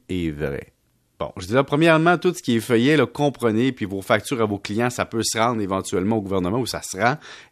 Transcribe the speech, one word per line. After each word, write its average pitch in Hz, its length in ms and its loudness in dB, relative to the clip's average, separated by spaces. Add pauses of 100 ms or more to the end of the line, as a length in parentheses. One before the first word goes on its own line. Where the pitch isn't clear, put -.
est 87 220 -2
vrai ? » 71 420 -6 (460)
Bon, - 180 -6
je 92 80 -10
dis 98 80 -4
là, 135 100 4
premièrement, 160 540 4
tout 175 160 0
ce - 80 -12
qui 120 140 0
est 113 40 2
feuillet, 123 380 4
là, 131 80 4
comprenez, 123 680 0
puis 117 140 -6
vos 98 160 -6
factures 113 400 0
à 110 40 4
vos 104 120 -2
clients, 110 320 -2
ça 104 160 -4
peut 113 180 -4
se - 140 -4
rendre 113 240 0
éventuellement 95 560 0
au 104 40 -2
gouvernement 95 360 0
ou 123 80 -2
ça - 160 -6
se - 160 -10
rend. 120 200 2 (340)